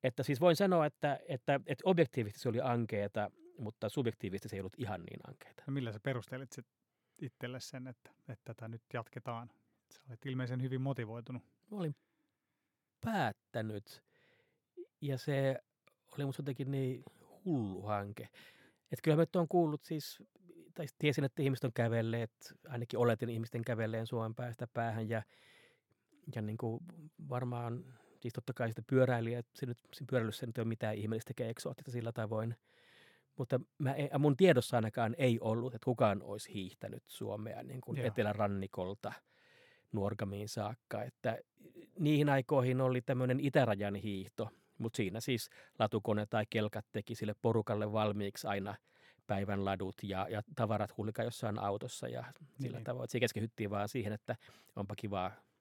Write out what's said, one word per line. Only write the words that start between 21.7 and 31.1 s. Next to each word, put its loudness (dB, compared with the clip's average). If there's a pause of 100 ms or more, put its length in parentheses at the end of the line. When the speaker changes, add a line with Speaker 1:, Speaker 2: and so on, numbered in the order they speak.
Speaker 1:
kävelleet, 2 (380)
ainakin -4
oletin 4
ihmisten -4
kävelleen 0
Suomen -2
päästä -6
päähän, -2
ja, 0 (1120)
ja, -2
niinku, -4 (460)
varmaan, -4 (340)
siis -6
totta -6
kai 0
sitä -6
pyöräilijät, 4 (100)
se -6
nyt, -4 (160)
siinä -12
pyöräilyssä 0
nyt -6
ei 0
ole 2
mitään -2
ihmeellistä -4